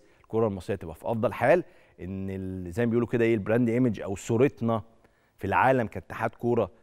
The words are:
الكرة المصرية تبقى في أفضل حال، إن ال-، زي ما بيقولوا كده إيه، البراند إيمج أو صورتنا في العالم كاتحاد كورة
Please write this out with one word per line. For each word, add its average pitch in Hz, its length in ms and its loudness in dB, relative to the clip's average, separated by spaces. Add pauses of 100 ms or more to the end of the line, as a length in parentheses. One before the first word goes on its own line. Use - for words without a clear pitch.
(220)
الكرة 113 260 0
المصرية 98 300 -4
تبقى 80 180 -12
في - 100 -14
أفضل 110 280 -2
حال، 160 300 4 (360)
إن 95 300 -8
ال-، 95 420 -8
زي 113 140 -2
ما 120 40 0
بيقولوا 117 180 0
كده 117 180 2
إيه، 113 80 4
البراند 113 360 2
إيمج 117 300 0
أو 98 160 -6
صورتنا 117 680 0 (540)
في 101 100 -8
العالم 113 400 4
كاتحاد - 480 -8
كورة 120 360 0 (120)